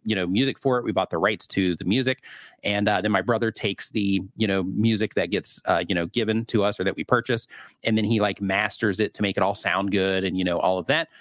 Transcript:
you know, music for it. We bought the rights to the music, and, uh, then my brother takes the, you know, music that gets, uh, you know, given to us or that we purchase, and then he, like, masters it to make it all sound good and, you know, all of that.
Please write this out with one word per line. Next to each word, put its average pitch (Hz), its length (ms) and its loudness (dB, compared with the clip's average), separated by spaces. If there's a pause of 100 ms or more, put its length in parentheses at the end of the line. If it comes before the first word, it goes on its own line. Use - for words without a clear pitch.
you 107 140 0
know, 92 100 0
music 113 320 0
for 127 200 2
it. 117 60 -4
We 110 60 -2
bought 92 200 0
the 85 80 -2
rights 98 300 0
to 90 280 2
the - 80 -12
music, 123 400 0 (400)
and, 104 240 2
uh, 98 120 2
then 104 120 2
my 95 100 2
brother 113 300 0
takes - 380 -4
the, 98 300 0 (140)
you 110 140 0
know, 95 160 2
music 107 500 0
that 87 160 0
gets, - 360 -4
uh, 90 220 2
you 98 60 -2
know, 87 120 0
given 113 400 -2
to 101 180 2
us 101 160 0
or - 20 -2
that 95 140 0
we - 80 -6
purchase, 120 420 0 (380)
and 110 120 2
then 110 80 2
he, 110 140 2
like, 101 220 0
masters 101 580 0
it 107 160 -2
to - 80 -4
make 98 140 0
it 98 80 2
all 98 100 2
sound 98 380 -2
good 95 320 2
and, 92 120 -2
you 92 60 0
know, 87 160 0
all 92 180 2
of 87 120 -4
that. 156 180 0 (140)